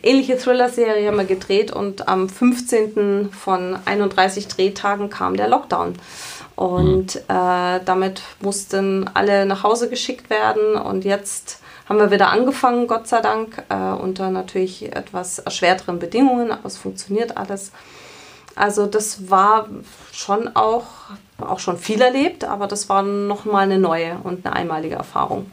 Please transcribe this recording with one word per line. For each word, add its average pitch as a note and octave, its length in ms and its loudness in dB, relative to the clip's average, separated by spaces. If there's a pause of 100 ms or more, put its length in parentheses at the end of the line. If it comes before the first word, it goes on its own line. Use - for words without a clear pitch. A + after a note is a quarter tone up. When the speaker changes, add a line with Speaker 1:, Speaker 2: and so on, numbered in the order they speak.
Speaker 1:
ähnliche B3+ 340 4
Thriller-Serie A#3+ 720 2
haben G#3 100 0
wir G3 60 2
gedreht F#3+ 460 0
und G3 380 -6
am F#3 200 2
fünfzehnten G#3+ 1000 2
von F#3 540 -2
einunddreißig G3 640 0
Drehtagen G3+ 640 -2
kam F#3 260 -2
der G#3+ 120 0
Lockdown. F3 460 0 (640)
Und, F3+ 580 2
Speaker 2:
Hm. - 140 -8
Speaker 1:
äh, F3+ 560 0
damit F#3+ 380 0 (180)
mussten G3 760 -2
alle G3 320 4
nach G3 160 -2
Hause A#3 280 2
geschickt - 400 -8
werden. G#3+ 460 2
Und F#3+ 280 -4
jetzt - 560 -4 (280)
haben G#3 100 2
wir G#3 120 6
wieder F#3+ 200 6
angefangen, A#3+ 560 2
Gott A3+ 220 -4
sei A3+ 120 2
Dank, A3 480 -4
äh, G3 60 -2 (260)
unter F#3+ 300 -4
natürlich F#3 680 -6
etwas F3+ 420 -8
erschwerteren F3+ 600 0
Bedingungen, A#3+ 520 2
aber - 140 -6
es - 120 -10
funktioniert G3 600 -4
alles. G3 360 -8 (840)
Also G3+ 320 0
das G#3 440 -4
war G#3+ 380 6 (440)
schon - 440 -2
auch, A3+ 280 2 (540)
auch - 200 -6
schon F3 200 -4
viel G#3+ 220 -2
erlebt, C4+ 440 2
aber G3+ 220 -4
das G3+ 220 -6
war G3 140 2
nochmal G3+ 640 0
eine G3 140 2
neue E3 460 0
und F3+ 220 -8
eine - 100 -4
einmalige D#3+ 400 -4
Erfahrung. - 560 -4